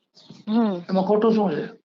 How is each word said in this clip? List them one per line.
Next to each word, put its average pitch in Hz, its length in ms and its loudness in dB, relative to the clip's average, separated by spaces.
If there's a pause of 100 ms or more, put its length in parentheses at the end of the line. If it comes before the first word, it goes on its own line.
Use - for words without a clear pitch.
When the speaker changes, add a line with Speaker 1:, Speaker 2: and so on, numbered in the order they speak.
(440)
Speaker 1:
હમ. 220 300 0 (100)
Speaker 2:
એમાં 190 200 0
ખોટું 214 300 2
શું 208 160 2
છે? 147 140 -4 (200)